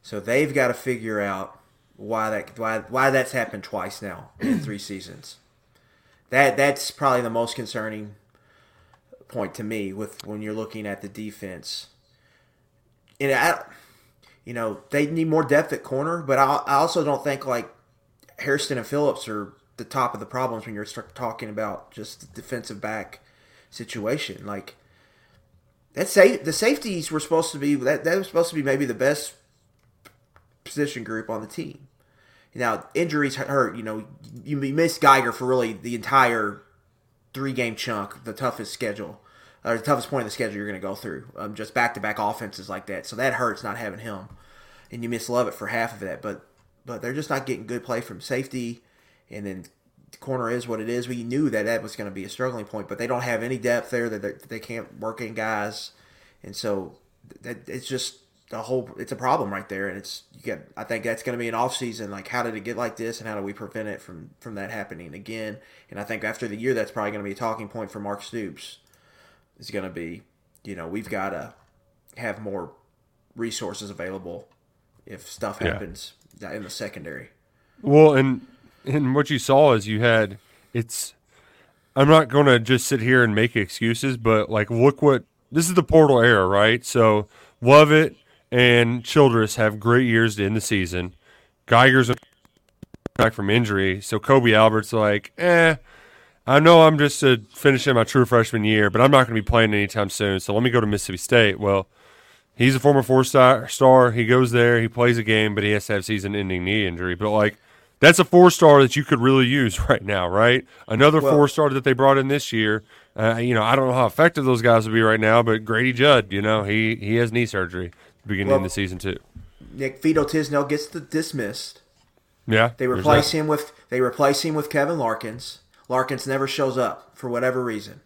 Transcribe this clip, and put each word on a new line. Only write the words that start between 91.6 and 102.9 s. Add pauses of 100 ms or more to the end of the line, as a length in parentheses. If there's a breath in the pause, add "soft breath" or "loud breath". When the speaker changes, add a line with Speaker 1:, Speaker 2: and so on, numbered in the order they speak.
Speaker 2:
Geiger's (1080)
back
from
injury,
so
Kobe
Albert's
like,
"Eh, (720 soft breath)
I
know
I'm
just,
uh, (160)
finishing
my
true
freshman
year,
but
I'm
not
gonna
be
playing
anytime
soon,
so
let
me
go
to
Mississippi
State."
Well, (640 soft breath)
he's
a
former